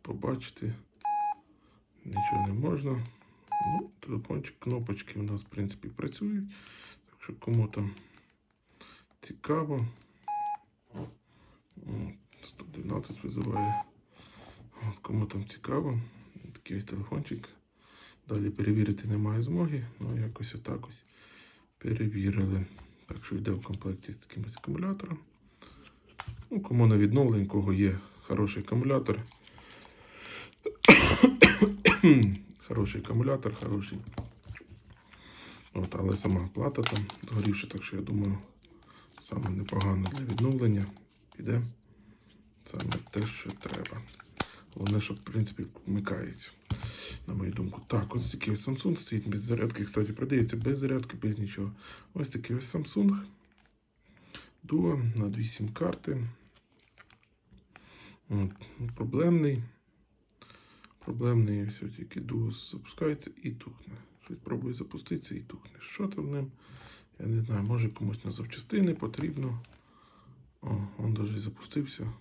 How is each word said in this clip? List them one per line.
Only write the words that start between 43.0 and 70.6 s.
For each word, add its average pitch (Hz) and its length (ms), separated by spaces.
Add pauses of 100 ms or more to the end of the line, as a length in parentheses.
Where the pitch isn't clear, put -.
те, 107 160
що - 240
треба. - 500 (720)
Головне, 104 280
щоб, - 160
в - 60
принципі, - 420 (200)
вмикається, - 680 (760)
на - 60
мою 92 180
думку. 92 360
Так, 101 280
ось 120 160
такий - 220
ось - 140
Samsung 147 300
стоїть 110 300
без 104 140
зарядки. 113 420
Кстати, 104 300
продається 120 440
без 131 200
зарядки, 131 440
без 107 180
нічого. 98 320 (420)
Ось 139 160
такий 117 260
ось 131 200
Samsung 202 420 (1500)
Duo 147 560
на 104 100
дві 113 160
сім-карти. - 840 (2000)
От, 98 220 (280)
ну, 120 160
проблемний. 143 680 (1400)
Проблемний, 113 680
все - 240
тільки - 320
Duo 113 500
запускається - 600 (120)
і 120 80
тухне. - 420 (320)
Щось - 120
пробує 127 360
запуститися - 640
і - 40
тухне. - 400
Що - 280
там 151 200
в 139 40
ним? 135 200 (680)
Я - 60
не 113 160
знаю, 110 220
може, 117 260
комусь 107 360
на - 60
запчастини 175 640
потрібно. 135 680 (1000)